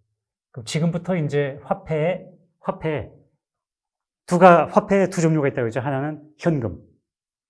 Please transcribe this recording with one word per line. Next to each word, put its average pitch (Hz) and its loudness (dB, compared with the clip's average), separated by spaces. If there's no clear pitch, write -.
그럼 117 -16
지금부터 170 -4
이제 143 -4
화폐, 160 -4
화폐 160 -8
두 175 0
가-, 170 8
화폐 196 2
두 185 -6
종류가 156 2
있다고 127 -2
했죠. 117 -4
하나는 143 -6
현금, 123 -2